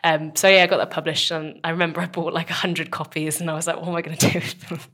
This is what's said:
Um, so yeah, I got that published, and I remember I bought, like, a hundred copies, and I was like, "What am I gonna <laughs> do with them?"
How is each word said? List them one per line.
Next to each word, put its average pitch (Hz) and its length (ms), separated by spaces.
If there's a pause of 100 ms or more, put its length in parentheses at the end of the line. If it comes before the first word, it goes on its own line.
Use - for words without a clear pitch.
Um, 156 320
so 190 140
yeah, 190 140
I 175 40
got 175 100
that - 140
published, 156 400
and 156 320
I 165 60
remember 165 320
I 175 60
bought, 170 260
like, 165 160
a 165 40
hundred 165 380
copies, 156 480
and 170 100
I 160 40
was 156 140
like, 165 100
"What 165 100
am 175 80
I 170 60
gonna 160 160
<laughs> - 140
do - 20
with - 340
them?" 165 120 (140)